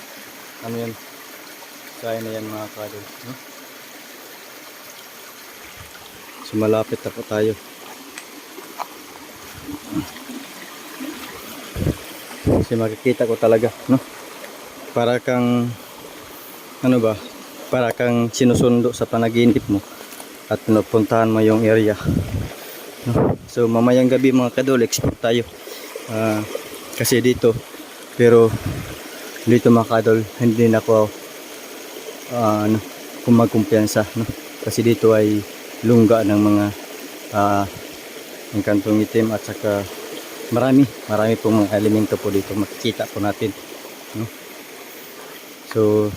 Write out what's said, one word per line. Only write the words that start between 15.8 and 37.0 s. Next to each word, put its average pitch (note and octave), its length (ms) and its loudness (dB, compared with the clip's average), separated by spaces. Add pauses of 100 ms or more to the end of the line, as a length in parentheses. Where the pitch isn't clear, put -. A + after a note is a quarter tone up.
ano B2+ 160 4
ba? A2 160 2 (520)
Para A#2+ 240 0
kang A#2+ 400 0
sinusundo A#2+ 640 4
sa - 80 -6
panaginip A2+ 640 2
mo G2+ 160 0 (640)
at G#2+ 240 -4
napuntahan A2 600 2
mo A2 120 4
yung A2 200 4
area, G#2+ 320 4 (1120)
no? - 320 0 (120)
So, A#2+ 160 2
mamayang B2 440 4
gabi, B2+ 240 4
mga B2 160 2
kadol, C3 320 2
explore - 360 0
tayo. A#2+ 240 0 (680)
Ah, A2 320 -2 (520)
kasi B2 280 2
dito, B2 280 4 (640)
pero A#2 360 8 (920)
dito, A#2 280 4
mga A2+ 200 6
kadol, A2+ 280 4 (200)
hindi A#2 280 4
na A2 160 2
ako, A2 240 4 (1300)
ah, G#2+ 320 2
ano, A2 120 2 (480)
kumagkumpiyansa, A2 760 4 (160)
no? A2+ 80 -2 (360)
Kasi A2 200 -2
dito A2 320 4
ay G#2+ 240 4 (440)
lungga A2+ 400 6
ng G#2 180 4
mga, G#2 240 4 (680)